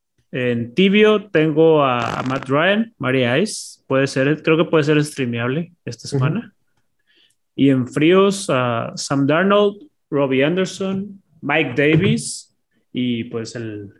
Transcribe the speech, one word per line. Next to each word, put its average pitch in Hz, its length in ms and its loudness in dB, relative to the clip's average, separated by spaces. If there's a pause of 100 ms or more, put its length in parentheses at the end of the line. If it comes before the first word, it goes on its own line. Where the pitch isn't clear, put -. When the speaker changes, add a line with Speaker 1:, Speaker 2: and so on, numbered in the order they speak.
(320)
Speaker 1:
En 120 420 -4
tibio 202 540 4
tengo 156 540 4
a, 120 380 -2
a - 20 -6
Matt 131 260 -6
Ryan, 190 500 0
Mary 131 260 0 (180)
Ice. - 460 -10
Puede 135 180 2
ser, 143 380 0
creo 160 120 4
que 170 80 2
puede 160 200 2
ser 151 200 2
streameable 127 680 -6 (120)
esta - 220 -12
Speaker 2:
Ujú. 143 120 -4
Speaker 1:
semana. 151 360 -2 (1000)
Y 139 140 4
en 127 180 0
fríos, 190 600 2
a 123 460 -2
Sam 139 320 -2
Darnold, 202 600 2 (200)
Robbie 135 360 0
Anderson, 190 760 -4 (200)
Mike 143 360 -2
Davis 160 800 0 (360)
y, 120 320 -4
pues, 113 320 -10
el, 104 440 -10